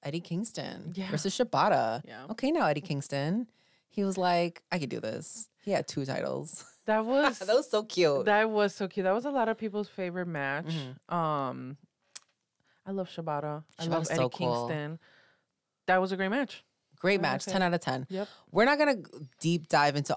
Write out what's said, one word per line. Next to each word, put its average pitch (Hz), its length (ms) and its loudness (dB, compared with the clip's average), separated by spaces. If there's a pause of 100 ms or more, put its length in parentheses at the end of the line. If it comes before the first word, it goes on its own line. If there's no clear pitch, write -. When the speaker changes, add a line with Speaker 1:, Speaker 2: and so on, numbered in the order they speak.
Speaker 1:
Eddie 151 160 -6
Kingston 170 720 -8
Speaker 2:
Yeah. 190 160 -6
Speaker 1:
versus 190 260 -2
Shibata. 143 720 2
Speaker 2:
Yeah. 123 240 -16
Speaker 1:
Okay, 269 220 -2
now, 294 140 2
Eddie 147 140 2
Kingston. 147 680 -2 (480)
He 202 80 0
was 190 140 0
like, 175 520 2
"I 185 80 -2
could 139 120 -2
do 117 100 -4
this." - 480 -8 (160)
He 202 80 -2
had 156 160 0
two - 160 -4
titles. 135 600 -6 (200)
Speaker 2:
That 220 220 2
Speaker 1:
<laughs> 240 60 -2
Speaker 2:
was 277 280 4
Speaker 1:
That 190 160 -4
was 294 120 0
so 214 140 2
cute. 156 440 2
Speaker 2:
That 214 240 4
was 208 240 2
so 202 120 -4
cute. 185 180 -4
That 190 100 4
was 240 100 -2
a 294 80 -4
lot 240 160 2
of 220 100 -2
people's 208 300 -4
favorite 180 400 -6
match. 143 380 -4
Speaker 1:
Mm-hmm. 147 480 -6
Speaker 2:
Um, 139 640 -2 (1080)
I 196 60 -8
love 190 160 -4
Shibata. 151 560 -6 (140)
I 165 80 -6
love 165 180 0
Speaker 1:
Shibata's 156 60 -4
Speaker 2:
Eddie 160 100 0
Speaker 1:
so 131 80 2
cool. 120 400 -2
Speaker 2:
Kingston. 151 300 -6 (880)
That 185 140 6
was 190 120 0
a 190 40 -2
great 190 140 0
match. 262 320 -4 (360)
Speaker 1:
Great 190 220 4
Speaker 2:
What 175 40 2
can 175 60 2
I - 40 2
Speaker 1:
match. - 80 -4
Speaker 2:
say? 190 100 -4
Speaker 1:
Ten 190 100 2
out 175 120 4
of 170 60 0
ten. 131 280 -2
Speaker 2:
Yep. 190 200 -6 (240)
Speaker 1:
We're 202 120 6
not 285 140 6
gonna 285 180 4
g-, 180 60 -10 (380)
deep 165 280 0
dive 147 280 6
into 143 200 0